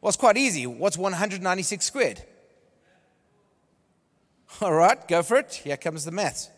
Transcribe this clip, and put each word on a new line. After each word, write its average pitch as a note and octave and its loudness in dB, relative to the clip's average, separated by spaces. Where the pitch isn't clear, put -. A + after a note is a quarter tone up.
Well, - -2
it's G#3 0
quite A3 6
easy. G3 0
What's C3+ -2
one F#3+ -2
hundred F#3 -4
ninety-six F#3 -2
squared? E3+ -2
All F#3+ 0
right, F3+ 4
go F3 2
for A3+ 2
it. - -2
Here C#3+ -6
comes D#3+ -6
the E3 -8
maths. F3 -6